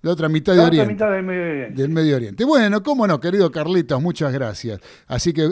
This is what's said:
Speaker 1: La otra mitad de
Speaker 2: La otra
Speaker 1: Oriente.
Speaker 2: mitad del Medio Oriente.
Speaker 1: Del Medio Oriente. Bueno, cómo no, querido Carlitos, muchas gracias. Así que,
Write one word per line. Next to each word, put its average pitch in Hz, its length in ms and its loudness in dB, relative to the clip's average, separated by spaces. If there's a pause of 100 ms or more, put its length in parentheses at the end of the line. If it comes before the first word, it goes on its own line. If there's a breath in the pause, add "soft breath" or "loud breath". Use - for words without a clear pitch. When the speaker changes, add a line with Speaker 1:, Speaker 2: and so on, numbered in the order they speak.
Speaker 1:
La 165 100 -2
otra 160 160 -2
mitad 156 240 0
de 180 60 8
Speaker 2:
La 165 60 8
otra 165 80 4
Speaker 1:
Oriente. 156 200 2
Speaker 2:
mitad 208 200 0
del 190 100 -2
Medio 180 200 -4
Oriente. 135 400 -6
Speaker 1:
Del 143 80 -2
Medio 160 260 2
Oriente. 120 280 -4
Bueno, 220 380 2
cómo 262 240 0
no, 170 140 0
querido 175 300 2
Carlitos, 156 520 -2
muchas 160 300 -2
gracias. 113 480 -6 (260 loud breath)
Así 143 260 -2
que, 156 200 0